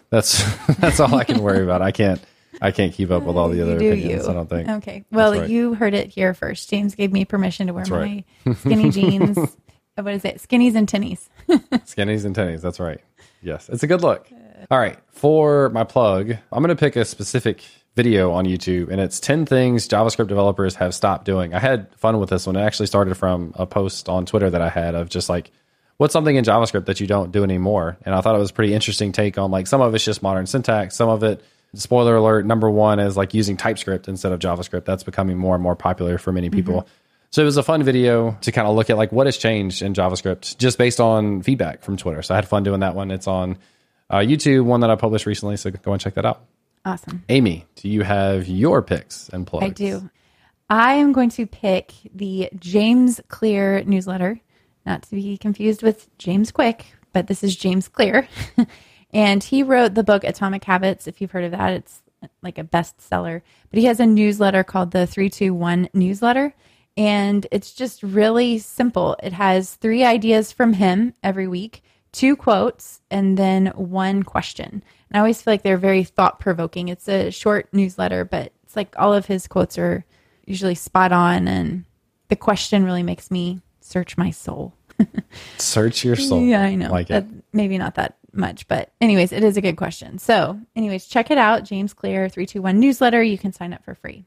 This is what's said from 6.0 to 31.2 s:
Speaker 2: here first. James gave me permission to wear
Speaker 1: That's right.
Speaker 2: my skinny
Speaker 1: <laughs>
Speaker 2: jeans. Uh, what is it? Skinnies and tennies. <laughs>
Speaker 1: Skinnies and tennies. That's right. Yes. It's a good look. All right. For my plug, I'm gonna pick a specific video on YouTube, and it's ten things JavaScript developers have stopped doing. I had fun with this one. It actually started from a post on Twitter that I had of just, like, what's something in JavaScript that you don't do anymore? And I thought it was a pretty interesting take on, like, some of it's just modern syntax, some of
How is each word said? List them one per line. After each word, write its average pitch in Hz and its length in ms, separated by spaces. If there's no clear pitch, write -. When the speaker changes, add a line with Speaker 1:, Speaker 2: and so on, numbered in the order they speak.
Speaker 2:
here 185 240
first. - 340
James 202 240
gave 202 180
me 196 140
permission 190 420
to 180 60
wear 185 120
Speaker 1:
That's 190 40
right. 202 340
Speaker 2:
my 123 80
skinny 214 360
Speaker 1:
<laughs> - 20
Speaker 2:
jeans. 196 480
Uh, - 640
what 202 100
is 202 120
it? - 120
Skinnies 240 380
and 214 120
tennies. 196 400
<laughs> - 120
Speaker 1:
Skinnies 107 360
and 98 120
tennies. 87 260
That's 87 180
right. 82 220
Yes. 78 260
It's 117 140
a 151 60
good 175 160
look. 131 240
All 131 80
right. 110 220
For 147 600
my 113 140
plug, 107 460
I'm 120 100
gonna 170 140
pick 143 220
a 113 80
specific - 580
video 104 380
on 92 120
YouTube, 90 460
and 95 100
it's 92 180
ten 147 280
things 127 400
JavaScript 110 400
developers 98 480
have 90 180
stopped 98 320
doing. 90 300
I 92 40
had 123 360
fun 113 240
with 98 100
this 92 160
one. 92 120
It 98 40
actually 107 240
started 98 320
from 90 380
a 92 100
post 95 420
on 90 200
Twitter 98 240
that 87 100
I 82 80
had 85 240
of 85 160
just, - 200
like, 87 200
what's 147 160
something 151 240
in 123 80
JavaScript 107 400
that 101 160
you 101 60
don't 98 260
do 101 100
anymore? 92 600
And 95 100
I 92 60
thought 113 120
it 104 60
was 98 120
a - 20
pretty 107 200
interesting 107 380
take 104 260
on, 98 140
like, 95 160
some 139 140
of 117 120
it's 110 120
just 107 180
modern 95 220
syntax, 107 500
some 117 140
of 110 140